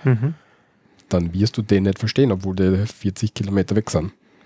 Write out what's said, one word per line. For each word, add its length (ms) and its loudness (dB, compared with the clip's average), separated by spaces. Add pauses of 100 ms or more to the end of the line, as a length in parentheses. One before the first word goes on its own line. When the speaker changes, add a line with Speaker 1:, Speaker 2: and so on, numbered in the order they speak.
Speaker 1:
Mhm. 300 2 (760)
Speaker 2:
dann 220 0
wirst 280 0
du 20 -2
den 220 2
nicht 160 0
verstehen, 320 2
obwohl 240 -4
die 320 2
vierzig 480 -4
Kilometer 400 -2
weg 160 0
sind, 220 -2 (320)